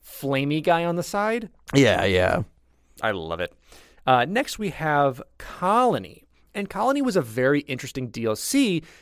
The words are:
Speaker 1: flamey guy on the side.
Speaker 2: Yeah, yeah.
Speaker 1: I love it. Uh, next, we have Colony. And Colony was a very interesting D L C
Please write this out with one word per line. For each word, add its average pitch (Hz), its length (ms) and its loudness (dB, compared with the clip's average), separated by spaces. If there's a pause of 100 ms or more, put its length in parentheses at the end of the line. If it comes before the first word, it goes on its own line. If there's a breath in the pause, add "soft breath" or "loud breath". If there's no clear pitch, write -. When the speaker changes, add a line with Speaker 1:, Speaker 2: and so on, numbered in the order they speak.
Speaker 1:
flamey 139 580 -2
guy 170 220 2
on 170 120 0
the 175 80 -4
side. 214 440 -4 (260)
Speaker 2:
Yeah, 104 320 6
yeah. 92 360 2 (600)
Speaker 1:
I 110 100 0
love 82 280 -6
it. 90 120 -6 (540 soft breath)
Uh, 123 180 6
next, 220 340 -4
we 208 120 -4
have 143 520 0 (160)
Colony. 190 840 -2 (280)
And 202 160 -8
Colony 262 340 0
was 247 120 0
a 180 80 2
very 127 380 2
interesting 131 480 -8
D 117 160 -8
L 110 100 2
C 208 480 0 (200 loud breath)